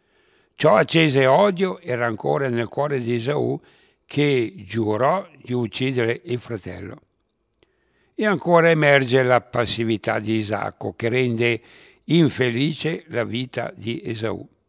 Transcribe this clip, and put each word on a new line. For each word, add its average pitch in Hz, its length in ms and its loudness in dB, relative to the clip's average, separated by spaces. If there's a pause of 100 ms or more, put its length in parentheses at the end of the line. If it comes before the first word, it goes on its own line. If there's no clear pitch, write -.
(540)
Ciò 160 200 4
accese 151 520 4
odio 185 520 2
e - 160 -6
rancore 131 540 -2
nel 117 200 -2
cuore 139 320 -4
di 120 140 -4
Esaù, 127 460 -4 (460)
che 131 480 0 (120)
giurò 117 600 0 (120)
di 123 120 -10
uccidere 123 720 -2
il 117 160 -6
fratello. 95 600 -12 (1120)
E 214 120 -2
ancora 170 440 4
emerge 139 520 4
la 123 180 4
passività 113 800 -2
di 110 160 -2
Isacco, 104 600 -4
che 117 140 -4
rende 120 520 0 (440)
infelice 147 1040 0
la 120 160 -4
vita 120 500 -6
di 110 300 -8
Esaù. 107 440 -6 (200)